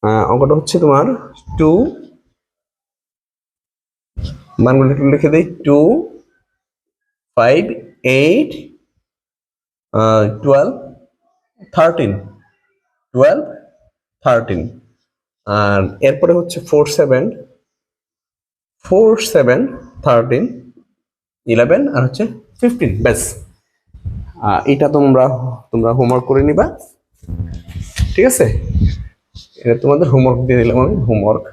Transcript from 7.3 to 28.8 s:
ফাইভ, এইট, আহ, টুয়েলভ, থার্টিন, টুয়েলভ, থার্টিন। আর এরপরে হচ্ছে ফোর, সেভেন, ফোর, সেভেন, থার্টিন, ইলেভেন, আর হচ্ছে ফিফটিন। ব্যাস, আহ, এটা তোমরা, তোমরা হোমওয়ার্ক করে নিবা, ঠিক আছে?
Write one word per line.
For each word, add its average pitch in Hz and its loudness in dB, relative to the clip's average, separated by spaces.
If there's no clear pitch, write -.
ফাইভ, 127 2
এইট, 151 0
আহ, 110 0
টুয়েলভ, 143 2
থার্টিন, 165 0
টুয়েলভ, 208 2
থার্টিন। 113 -2
আর 101 0
এরপরে 139 2
হচ্ছে 175 -4
ফোর, 147 0
সেভেন, 143 0
ফোর, 220 2
সেভেন, 143 0
থার্টিন, 131 -2
ইলেভেন, 135 2
আর 127 0
হচ্ছে 202 -4
ফিফটিন। 185 -2
ব্যাস, - 0
আহ, 104 0
এটা 143 2
তোমরা, 139 4
তোমরা 113 0
হোমওয়ার্ক 123 0
করে 135 2
নিবা, 151 0
ঠিক 190 4
আছে? 247 2